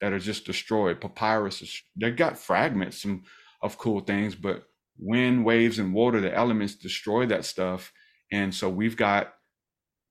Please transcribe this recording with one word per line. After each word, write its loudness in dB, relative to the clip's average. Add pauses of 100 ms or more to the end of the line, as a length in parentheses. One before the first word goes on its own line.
that 0
are -2
just -6
destroyed. -2
Papyrus, -2
is, -14 (120)
they -2
got 0
fragments, 0
some, -4 (400)
of -4
cool -2
things, -2
but -6 (340)
wind, 2
waves, 4
and 0
water, 4
the 0
elements 0
destroy -2
that 0
stuff. -4 (400)
And -2
so -2
we've -2
got, 2 (760)